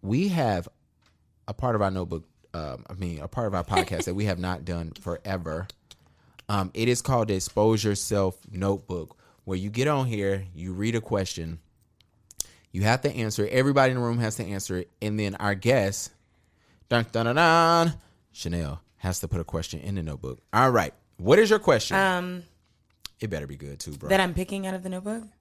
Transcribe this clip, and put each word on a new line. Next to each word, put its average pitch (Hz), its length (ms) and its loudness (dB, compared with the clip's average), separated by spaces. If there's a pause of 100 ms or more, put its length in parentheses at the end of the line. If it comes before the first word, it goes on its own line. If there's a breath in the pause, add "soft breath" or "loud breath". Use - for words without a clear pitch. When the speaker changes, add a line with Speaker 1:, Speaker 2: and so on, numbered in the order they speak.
Speaker 1:
we 127 260 0
have 120 400 0 (760)
a 104 80 -8
part 123 200 -2
of 104 80 2
our 98 80 2
notebook, 87 340 -4 (300)
um, 76 340 -8
I - 60 -12
mean, 87 260 -8
a 71 80 -10
part 120 200 -4
of 95 60 -4
our 87 100 0
podcast 95 400 -2
that 90 100 -4
we 101 120 -2
have 92 120 0
not 87 260 -4
done 85 360 -6
forever. 87 640 -6 (840 soft breath)
Um, 98 260 0
it 113 140 0
is 123 140 2
called 120 260 2
the 101 60 2
Expose 107 500 2
Yourself 98 540 0 (120)
Notebook, 92 680 -4 (280 soft breath)
where 95 140 -4
you 98 120 -4
get 120 180 0
on 139 180 0
here, 98 480 -2
you 90 180 -8
read 107 220 -2
a 113 60 0
question, 90 580 -4 (1120 loud breath)
you 92 100 -2
have 117 200 4
to 147 120 0
answer 110 300 -2
it. - 80 -4
Everybody 135 400 6
in 127 60 0
the 123 40 0
room 117 160 0
has 110 180 0
to 113 80 -6
answer 95 340 -4
it, 90 120 -6 (120)
and 107 180 -2
then 101 160 0
our 101 180 0
guest, 101 560 0 (760)
dun, 117 240 4
dun, 117 140 2
dun, 123 100 2
dun, 165 580 6 (380 soft breath)
Chanel, 85 480 -4 (180)
has 90 220 -4
to - 80 -8
put 85 120 -2
a 82 40 -4
question 82 360 -6
in 98 160 -6
the 90 60 -4
notebook. 67 380 -8 (120)
All 127 180 6
right, 98 240 2 (240)
what 117 200 6
is 214 120 6
your 214 80 6
question? 185 380 2
Speaker 2:
Um, 180 460 0 (800)
Speaker 1:
It 110 80 -6
better 76 180 -6
be 69 100 -12
good 71 240 -14
too, - 120 -12
bro. 67 160 -12
Speaker 2:
that 190 120 4
I'm 180 140 0
picking 190 320 -6
out 190 80 -6
of 185 80 -8
the 185 60 -10
notebook? 202 360 -8 (160)